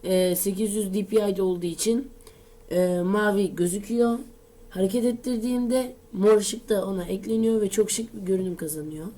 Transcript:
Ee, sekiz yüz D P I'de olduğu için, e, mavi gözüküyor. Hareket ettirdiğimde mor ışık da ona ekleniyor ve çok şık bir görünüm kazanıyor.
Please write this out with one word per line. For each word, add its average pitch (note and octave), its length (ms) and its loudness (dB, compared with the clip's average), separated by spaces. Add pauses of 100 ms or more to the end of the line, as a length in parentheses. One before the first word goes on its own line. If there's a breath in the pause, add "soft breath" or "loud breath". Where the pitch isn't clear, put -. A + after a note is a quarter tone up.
Ee, F3+ 320 2
sekiz G3+ 400 -2
yüz G3+ 180 -2
D G3+ 120 0
P G#3 240 2
I'de F#3+ 120 -2
olduğu F3+ 240 0
için, A3+ 460 0 (600 loud breath)
e, F3+ 300 2
mavi G3+ 540 2
gözüküyor. A3+ 640 0 (500)
Hareket G3 360 0
ettirdiğimde B3 920 -2 (180)
mor G#3 240 6
ışık G#3 320 -2
da G3+ 160 2
ona F#3+ 180 -4
ekleniyor A3 580 0
ve G3 80 0
çok G#3+ 220 2
şık A3+ 240 -6
bir G#3 60 -10
görünüm F#3 340 -2
kazanıyor. D#3 520 -8 (100)